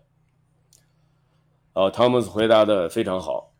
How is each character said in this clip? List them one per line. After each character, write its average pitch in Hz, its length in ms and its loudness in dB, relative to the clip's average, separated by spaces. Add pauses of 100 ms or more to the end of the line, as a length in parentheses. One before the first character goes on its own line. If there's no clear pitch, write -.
(1700)
呃， 95 180 0
Thomas 123 300 2
回 107 260 -4
答 110 160 6
得 98 240 0
非 110 160 -4
常 92 160 -4
好， 67 400 -10